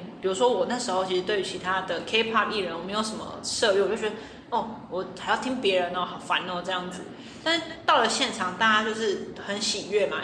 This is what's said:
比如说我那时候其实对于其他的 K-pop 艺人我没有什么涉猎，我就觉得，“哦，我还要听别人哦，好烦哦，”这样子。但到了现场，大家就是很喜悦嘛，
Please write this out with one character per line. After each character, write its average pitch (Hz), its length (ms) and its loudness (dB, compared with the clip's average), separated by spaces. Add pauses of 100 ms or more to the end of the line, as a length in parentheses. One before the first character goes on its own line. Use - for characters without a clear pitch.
(200)
比 - 60 -2
如 190 80 2
说 247 140 4
我 190 200 4
那 233 80 0
时 233 140 -4
候 185 140 2
其 185 100 -2
实 180 80 2
对 202 180 0
于 180 40 0
其 180 120 -6
他 185 260 -2
的 175 220 -2
K-pop 220 460 2
艺 220 80 -2
人 170 180 -2
我 170 60 -6
没 190 100 -6
有 214 80 0
什 220 120 -2
么 - 320 -8
涉 - 300 2
猎， 196 80 6
我 185 60 4
就 208 60 2
觉 214 160 -2
得 208 60 -8 (340)
，“哦， 220 200 0 (200)
我 185 140 -4 (160)
还 190 100 -4
要 220 80 4
听 262 220 -2
别 190 180 4
人 180 160 0
哦， 180 60 0
好 175 180 -4
烦 156 220 0 (100)
哦，” 180 160 -2
这 190 60 -2
样 180 180 -2
子。 180 100 -10 (460)
但 330 160 2 (240)
到 311 120 6
了 226 100 4
现 233 280 0
场， 180 220 -2
大 220 100 6
家 214 140 6
就 220 100 0
是 214 400 -2 (140)
很 202 160 -2
喜 202 260 -2
悦 202 200 4
嘛， 156 160 -2